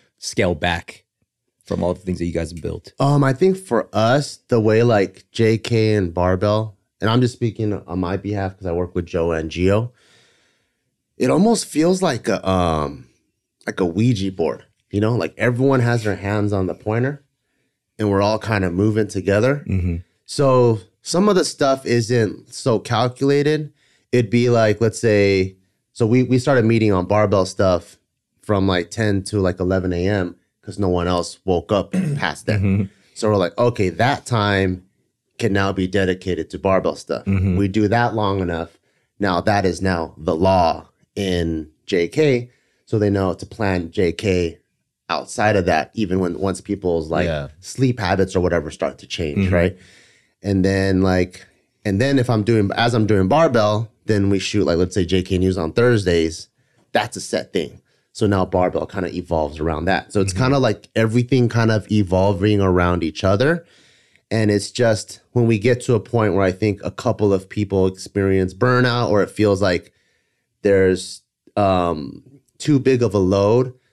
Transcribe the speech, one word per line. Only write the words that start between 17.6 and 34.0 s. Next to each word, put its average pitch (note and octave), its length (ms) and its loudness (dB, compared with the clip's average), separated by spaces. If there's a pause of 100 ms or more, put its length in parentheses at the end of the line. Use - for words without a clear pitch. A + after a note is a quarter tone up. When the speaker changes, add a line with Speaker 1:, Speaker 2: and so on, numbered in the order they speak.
Speaker 2:
and G#2+ 100 0
we're G2 120 2
all G#2+ 180 2
kinda G2+ 320 -2
moving G#2 360 0
together. G#2 600 0
Speaker 1:
Mm-hmm. F2 300 -2 (280)
Speaker 2:
So B2+ 540 2 (220)
some F#3 280 0
of G3+ 60 4
the E3+ 100 2
stuff C3+ 400 -2
isn't A2+ 680 0
so A2+ 260 0
calculated. C#3 920 0 (400)
It'd A#2+ 180 2
be A#2+ 200 2
like, A2 320 2
let's A2 180 0
say, G2 560 2 (380)
so A#2+ 120 0
we, B2 180 4
we B2+ 160 2
started B2+ 260 2
meeting A2 280 4
on F2 140 0
Barbell G2+ 380 2
stuff F#2 520 -2 (440)
from, G2 260 0
like, F2+ 240 -2
ten G#2 320 -2
to, G#2 160 -4
like, F2+ 200 0
eleven F#2 340 0
A F2 140 -2
M F#2 280 -2 (260)
'cause - 180 -16
no F#2+ 100 -2
one F2 180 0
else F2 380 -4
woke F2 260 -2
up G2 200 -2
<clears throat> E3 240 -2
past E2 300 -6
then. G2+ 160 -2
Speaker 1:
Mm-hmm. F#2+ 220 0 (300)
Speaker 2:
So G#2+ 160 -2
we're G#2 80 2
like, F2 200 -2
"Okay, G#2 320 0
that A2 360 -2